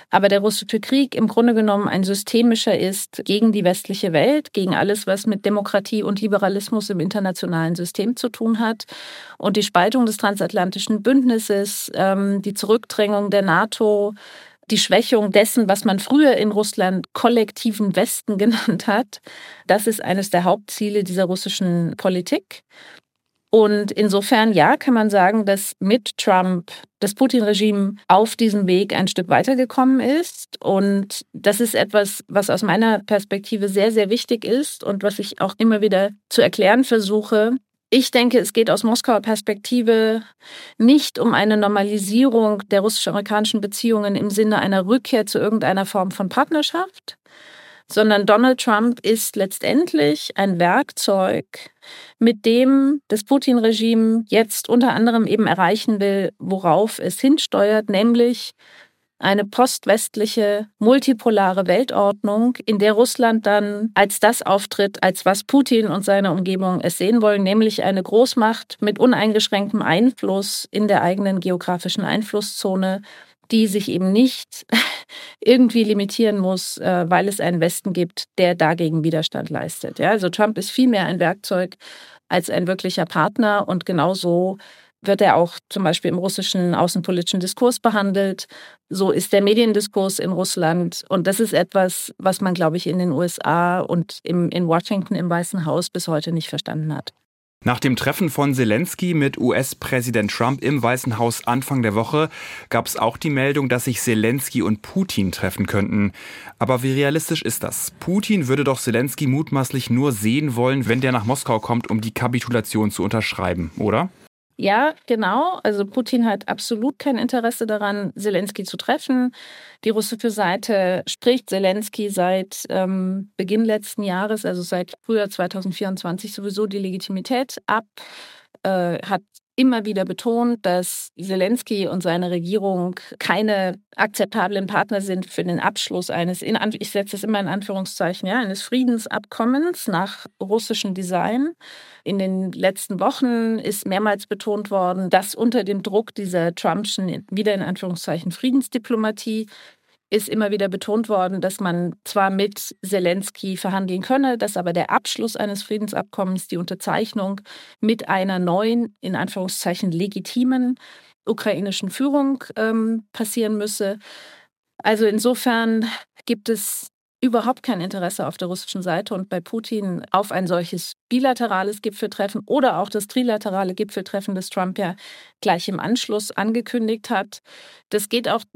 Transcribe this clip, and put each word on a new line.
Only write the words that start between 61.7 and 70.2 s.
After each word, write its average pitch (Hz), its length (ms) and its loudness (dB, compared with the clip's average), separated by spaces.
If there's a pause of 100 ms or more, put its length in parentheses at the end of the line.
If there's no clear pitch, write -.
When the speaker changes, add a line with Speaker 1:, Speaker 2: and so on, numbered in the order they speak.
Speaker 1:
in 214 140 2
der 208 140 4
Russland 226 520 2
dann 208 480 0
als 202 280 2
das 220 220 4
auftritt, 202 600 0
als 185 220 2
was 196 180 2
Putin 247 440 4
und 190 180 -2
seine 196 260 4
Umgebung 185 480 0
es - 180 -2
sehen 220 240 2
wollen, 202 220 4
nämlich 214 400 2
eine 190 180 0
Großmacht 226 800 2
mit 208 180 0
uneingeschränktem 208 840 2
Einfluss 196 920 0